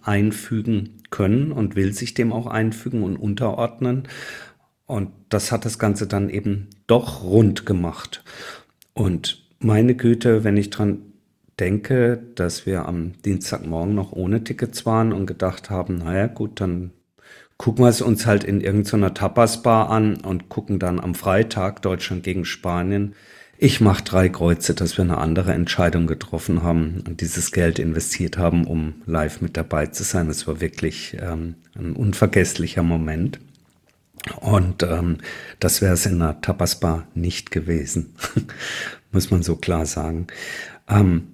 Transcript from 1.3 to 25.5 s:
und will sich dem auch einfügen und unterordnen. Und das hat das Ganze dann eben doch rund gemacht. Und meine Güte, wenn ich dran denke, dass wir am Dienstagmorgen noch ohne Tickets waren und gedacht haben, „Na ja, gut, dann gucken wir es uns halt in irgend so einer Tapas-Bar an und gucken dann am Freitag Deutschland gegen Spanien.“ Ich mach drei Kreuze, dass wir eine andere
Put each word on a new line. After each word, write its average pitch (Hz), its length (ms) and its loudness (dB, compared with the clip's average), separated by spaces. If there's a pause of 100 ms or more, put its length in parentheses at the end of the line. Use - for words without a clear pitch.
und 107 240 -2
will 98 180 2
sich 117 200 -8
dem 117 180 0
auch 117 140 -4
einfügen 110 560 -2
und 95 140 -2
unterordnen. 120 920 -2 (800)
Und 101 240 -4 (200)
das 101 220 0
hat 113 120 -2
das 110 140 -6
Ganze 104 280 0
dann 101 240 0
eben 101 380 -4 (180)
doch - 380 2
rund 101 420 4
gemacht. 87 560 -4 (720)
Und 92 500 -2 (140)
meine 113 360 6
Güte, 117 500 4
wenn 101 120 4
ich 101 140 2
dran 101 280 0 (600)
denke, 117 640 2 (120)
dass - 320 -4
wir 92 200 -2
am 85 260 -4 (120)
Dienstagmorgen 90 680 -2
noch 98 180 -2
ohne 101 320 0
Tickets - 420 -6
waren 113 260 2
und 95 140 -4
gedacht - 440 -4
haben, 90 340 -4
„Na 85 120 -2
ja, 101 100 2
gut, 113 340 -6
dann 90 320 -4 (640)
gucken 123 260 4
wir 120 60 10
es 113 120 2
uns 113 240 2
halt 101 180 4
in 98 160 0
irgend 101 280 2
so - 80 0
einer 95 180 2
Tapas-Bar 113 760 2
an 107 260 2
und 92 340 -6
gucken - 280 -4
dann 90 220 -2
am 90 140 -4
Freitag 101 680 0
Deutschland 92 420 -2
gegen 92 200 -2
Spanien.“ 95 720 -2 (440)
Ich - 220 4
mach 101 220 6
drei 92 260 4
Kreuze, 85 460 0
dass 82 240 -4
wir 92 60 2
eine 85 140 0
andere 87 360 0